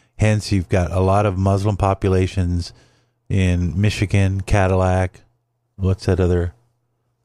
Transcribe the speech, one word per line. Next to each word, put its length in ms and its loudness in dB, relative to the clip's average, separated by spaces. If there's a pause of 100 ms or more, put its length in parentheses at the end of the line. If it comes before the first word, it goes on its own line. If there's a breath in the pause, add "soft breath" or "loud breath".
(180 soft breath)
hence 340 0
you've 180 0
got 220 0
a 100 0
lot 240 2
of 120 -2
Muslim 380 0
populations 1000 -2 (560 soft breath)
in 500 0
Michigan, 600 0
Cadillac, 800 0 (540)
what's 300 -2
that 140 2
other? 360 0 (680)